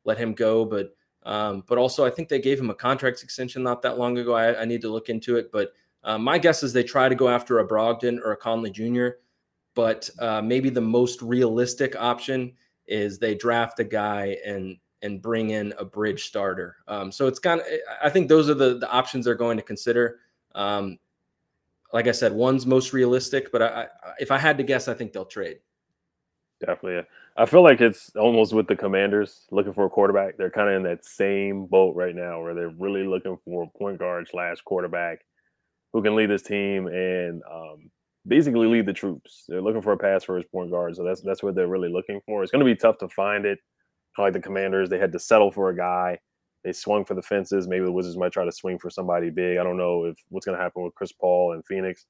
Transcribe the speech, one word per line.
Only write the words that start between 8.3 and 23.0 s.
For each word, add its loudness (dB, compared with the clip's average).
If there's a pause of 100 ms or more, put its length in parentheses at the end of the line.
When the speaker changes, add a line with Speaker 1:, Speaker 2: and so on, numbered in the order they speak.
Speaker 1:
a -4
Conley -4
Junior. -2 (560)
But, 0 (100)
uh, -2
maybe 0
the -2
most 2
realistic 0
option -4 (340)
is -4
they -2
draft -2
a 0
guy -4 (100)
and, -8 (260)
and -8
bring -2
in -4
a -10
bridge -4
starter. -6 (100)
Um, -8
so -2
it's -2
kinda, 0 (360)
I 4
think 2
those 8
are 4
the, 4
the -6
options 0
they're 2
going 0
to -4
consider. 0 (340)
Um, -4 (920)
like 2
I 2
said, 2
one's 2
most 2
realistic, 0